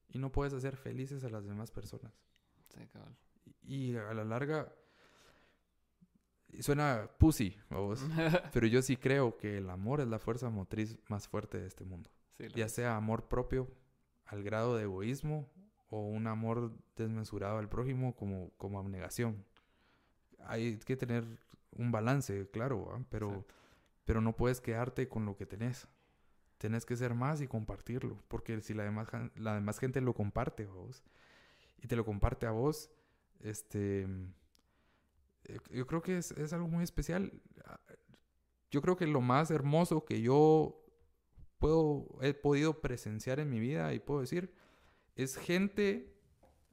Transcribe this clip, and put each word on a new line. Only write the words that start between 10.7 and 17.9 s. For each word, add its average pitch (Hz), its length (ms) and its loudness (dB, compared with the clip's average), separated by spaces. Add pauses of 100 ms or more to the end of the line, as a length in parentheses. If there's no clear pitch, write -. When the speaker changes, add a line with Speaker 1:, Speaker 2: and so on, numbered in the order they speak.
Speaker 1:
más 104 200 -4
fuerte - 300 -6
de 95 80 -8
este - 180 -14
mundo. 90 260 -12 (260)
Speaker 2:
Sí, 113 120 -12
lo - 80 -14
Speaker 1:
Ya 113 100 0
Speaker 2:
es. 110 60 -6
Speaker 1:
sea 120 240 0
amor 110 320 -2
propio 127 400 0 (580)
al 101 160 -10
grado 110 340 2
de 110 80 0
egoísmo 131 640 -4 (400)
o 107 160 -4
un 107 200 -2
amor 113 460 0 (240)
desmesurado 107 640 -2
al 107 100 -4
prójimo 127 480 0